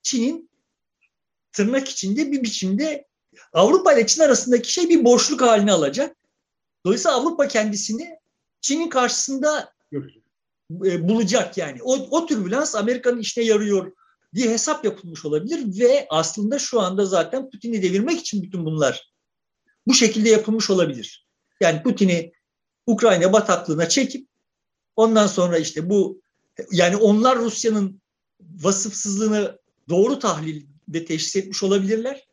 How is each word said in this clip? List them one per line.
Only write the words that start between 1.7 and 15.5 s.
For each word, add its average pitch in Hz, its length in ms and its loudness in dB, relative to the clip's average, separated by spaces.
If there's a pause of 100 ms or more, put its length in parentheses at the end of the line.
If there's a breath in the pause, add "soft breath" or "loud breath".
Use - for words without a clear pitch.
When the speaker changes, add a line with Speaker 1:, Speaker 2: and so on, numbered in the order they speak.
Speaker 1:
içinde 269 440 -4
bir 262 100 -2
biçimde 226 640 -4 (460 soft breath)
Avrupa 311 400 4
ile 226 140 4
Çin 320 160 2
arasındaki 247 500 2
şey 349 160 0
bir 311 160 4
boşluk 247 380 4
haline 214 300 4
alacak. 170 440 0 (680)
Dolayısıyla 247 320 0
Avrupa 285 320 0
kendisini 220 680 -4 (440)
Çin'in 320 280 -2
karşısında 269 840 -2 (180)
Speaker 2:
Görecek. 139 320 -12 (480)
Speaker 1:
e, 175 380 -2
bulacak 214 500 0
yani. 143 240 -8
O, 254 120 0
o 302 320 -2
türbülans 233 480 -2
Amerika'nın 247 460 -2
işine 226 240 -4
yarıyor 208 480 0 (420)
diye 220 160 0
hesap 269 340 -4
yapılmış 170 400 -8
olabilir 196 560 -4